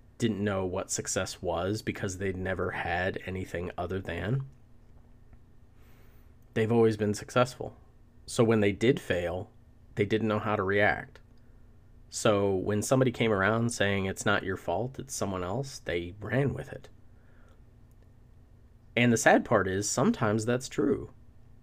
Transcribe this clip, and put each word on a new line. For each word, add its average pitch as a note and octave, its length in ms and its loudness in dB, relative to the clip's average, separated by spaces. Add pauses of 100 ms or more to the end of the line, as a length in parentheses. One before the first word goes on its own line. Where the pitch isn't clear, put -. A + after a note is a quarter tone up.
(180)
didn't G#2 260 0
know G2 220 0
what F#2 260 -4
success - 500 -4
was F#2 400 -2
because G2 360 -6
they'd F#2+ 200 -4
never F#2 340 -4
had F2+ 540 -2
anything F2+ 520 -8
other F2+ 220 -4
than. G2 440 -4 (2000)
They've A2 180 2
always A2+ 260 4
been G#2 160 0
successful. - 640 -2 (500)
So - 180 0
when A2 160 4
they G2+ 120 4
did A2+ 280 2
fail, F2 500 -4 (460)
they G#2+ 100 0
didn't A2 220 0
know G#2+ 120 0
how G#2+ 160 -2
to G2 80 -2
react. G2 560 0 (880)
So G2+ 440 2
when G2+ 280 0
somebody C3 300 4
came A#2 200 2
around A2 400 4
saying, G2 340 0
"It's F#2+ 200 -4
not G2+ 180 2
your - 140 -4
fault, A2 420 -4
it's - 160 -12
someone F#2+ 280 -4
else," B2 360 -6
they F2 400 -4
ran C3+ 340 -2
with - 180 -10
it. - 180 -16 (2000)
And A#2+ 160 6
the A2+ 60 4
sad - 260 6
part F#2+ 240 2
is, F#2+ 220 -2
sometimes A2+ 560 2
that's B2 240 -2
true. - 420 0 (520)